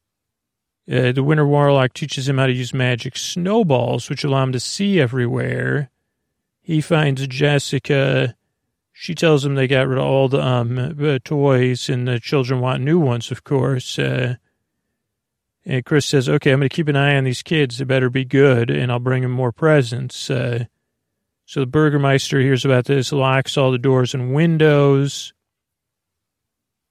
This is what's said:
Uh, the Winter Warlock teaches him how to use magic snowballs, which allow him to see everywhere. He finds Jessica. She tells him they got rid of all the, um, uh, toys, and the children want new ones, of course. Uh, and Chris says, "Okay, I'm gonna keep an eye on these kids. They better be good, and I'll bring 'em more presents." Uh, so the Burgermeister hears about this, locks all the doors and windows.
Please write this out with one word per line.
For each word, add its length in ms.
Uh, 200
the 120
Winter 220
Warlock 480
teaches 340
him 120
how 80
to 40
use 220
magic 420
snowballs, 920
which 140
allow 180
him 120
to 60
see 400
everywhere. 920
He 220
finds 460
Jessica. 1080
She 220
tells 320
him 80
they 140
got 200
rid 120
of 40
all 240
the, 160
um, 560
uh, 240
toys, 640
and 200
the 120
children 400
want 220
new 180
ones, 300
of 140
course. 560
Uh, 380
and 220
Chris 220
says, 200
"Okay, 240
I'm 80
gonna 100
keep 180
an 80
eye 200
on 80
these 200
kids. 340
They 80
better 240
be 160
good, 460
and 200
I'll 80
bring 240
'em 80
more 200
presents." 800
Uh, 340
so 140
the 80
Burgermeister 720
hears 260
about 200
this, 280
locks 420
all 160
the 60
doors 380
and 180
windows. 1000